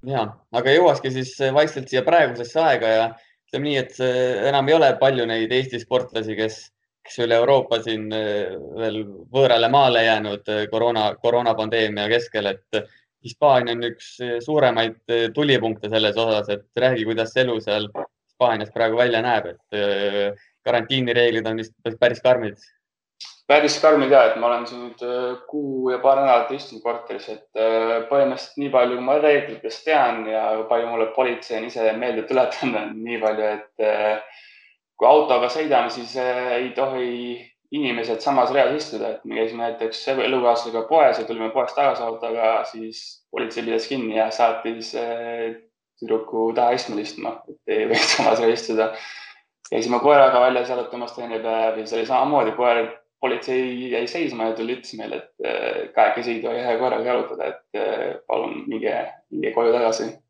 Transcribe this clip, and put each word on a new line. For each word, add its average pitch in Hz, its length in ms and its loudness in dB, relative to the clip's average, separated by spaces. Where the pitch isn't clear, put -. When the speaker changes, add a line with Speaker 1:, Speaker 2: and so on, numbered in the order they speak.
Speaker 1:
Jaa, 127 220 -2
aga 127 160 2
jõuakski 151 400 4
siis, 127 220 -6
eh, 131 80 2
vaikselt 147 380 0
siia 127 100 2
praegusesse 127 560 0
aega 131 320 2
ja 110 140 4
ütleme 139 220 -6
nii, 147 100 -2
et, 123 240 -6
eh, 127 480 0
enam 139 220 2
ei - 20 6
ole 160 140 6
palju 131 320 2
neid 113 240 -2
Eesti 131 300 -2
sportlasi, 117 560 -2
kes, 110 160 -2
kes - 160 -16
üle 117 160 2
Euroopa 123 480 4
siin, 110 240 -6
eh, 104 460 -4
veel 110 260 -4
võõrale 117 640 2
maale 127 380 4
jäänud, 107 420 -2
eh, 107 240 -2
koroona, 110 320 0
koroonapandeemia 110 880 0
keskel, 113 400 0
et 98 320 -6
Hispaania 123 560 2
on 117 140 -6
üks, - 180 -18
eh, 120 160 -4
suuremaid, 120 560 0
eh, 117 300 0
tulipunkte 113 560 0
selles 107 240 2
osas, 107 320 0
et 101 160 -6
räägi, 120 300 2
kuidas 113 320 -2
elu 123 240 0
seal 104 320 -2
Hispaanias - 800 -4
praegu 113 240 0
välja 120 240 2
näeb, 107 320 0
et, - 180 -20
eh, 101 640 0
karantiinireeglid 120 800 2
on 110 120 -4
vist 113 420 -10
päris 120 260 2
karmid. 120 320 2
Speaker 2:
Päris 147 340 4
karmid 151 280 6
jah, 127 220 8
et 113 80 -2
ma 120 80 0
olen 120 180 0
siin 123 200 -14
nüüd, 117 180 -16
eh, 123 360 -4
kuu 135 420 -4
ja 123 80 -2
paar 135 220 4
nädalat 120 340 4
istunud 113 300 -14
korteris, 113 440 -6
et, 107 260 -14
eh, 113 520 2
põhimõtteliselt 139 500 0
nii 143 140 -4
palju, 123 240 4
kui 123 80 -6
ma 139 160 2
reeglitest 143 640 0
tean 120 420 2
ja 110 440 -2
palju 117 180 -2
mulle 117 260 -2
politsei 120 440 -2
on 113 80 -6
ise 113 320 0
meelde 117 320 -4
tuletanud, 127 460 0
on 107 180 -6
nii 117 160 -6
palju, 110 240 0
et, 107 360 -6
eh, 107 420 0
kui 113 120 4
autoga 131 440 6
sõidame, 139 400 0
siis, 123 240 -12
eh, 127 460 -2
ei 127 80 -6
tohi 123 840 -4
inimesed 117 460 -4
samas 131 320 2
reas 139 180 4
istuda, 113 440 -6
et - 100 -16
me 110 100 -10
käisime 113 320 -2
näiteks 113 400 -6
elukaaslasega 120 800 0
poes 135 320 4
ja 113 60 -4
tulime 113 260 -6
poest 127 240 -2
tagasi 127 280 0
autoga, 113 600 0
siis - 680 -14
politsei 117 320 -6
pidas 113 240 -2
kinni 117 280 -4
ja 110 160 2
saatis, 113 640 -2
eh, 117 600 -6
tüdruku 113 540 -2
taha 120 160 4
istmele 113 300 -4
istuma, - 480 -10
et - 180 -20
ei 107 180 0
võiks 117 300 0
samas 113 240 2
reas 117 220 2
istuda. 110 340 0
Käisime 117 300 0
koeraga 131 400 6
väljas 127 300 2
jalutamas 123 460 -6
teine 117 240 -8
päev 113 380 -2
ja 107 80 -8
see 113 140 -4
oli 110 80 -4
samamoodi, 131 480 2
koer, 120 420 0
politsei 127 720 -4
jäi 120 160 -2
seisma 120 420 -4
ja 113 80 -4
tuli, 117 200 -4
ütles - 200 -16
meile, 110 180 -10
et, - 300 -12
eh, - 480 -4
kahekesi 117 380 2
ei 113 100 -6
tohi 117 160 -4
ühe 120 220 -2
koeraga 120 260 -2
jalutada, - 400 -2
et, - 160 -8
eh, 104 380 -4
palun - 400 -4
minge, 110 280 -4
minge - 240 -4
koju 117 180 2
tagasi. 113 360 0